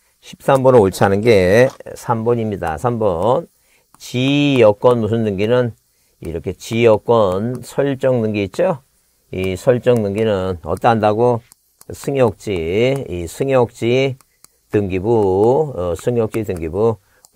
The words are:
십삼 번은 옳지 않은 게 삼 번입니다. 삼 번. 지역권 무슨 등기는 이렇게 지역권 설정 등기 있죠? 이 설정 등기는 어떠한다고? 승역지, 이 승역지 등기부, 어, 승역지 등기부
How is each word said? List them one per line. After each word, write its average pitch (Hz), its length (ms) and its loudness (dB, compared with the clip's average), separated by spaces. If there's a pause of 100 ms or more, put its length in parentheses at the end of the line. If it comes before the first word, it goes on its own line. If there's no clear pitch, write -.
(220)
십삼 - 420 0
번은 127 160 6
옳지 95 240 2
않은 98 180 2
게 110 480 4 (260)
삼 113 280 -6
번입니다. 107 540 -4
삼 120 220 -4
번. 110 480 0 (500)
지역권 127 1000 2
무슨 113 240 -2
등기는 110 500 0 (480)
이렇게 82 320 -8
지역권 113 1080 0
설정 131 580 -2
등기 107 220 -2
있죠? 170 360 -2 (520)
이 92 240 -4
설정 123 480 2
등기는 98 600 -2
어떠한다고? 113 800 0 (500)
승역지, 113 1160 -2
이 87 180 -8
승역지 131 880 -2 (540)
등기부, 107 1040 0
어, 90 220 -4
승역지 113 460 -2
등기부 95 540 -4 (380)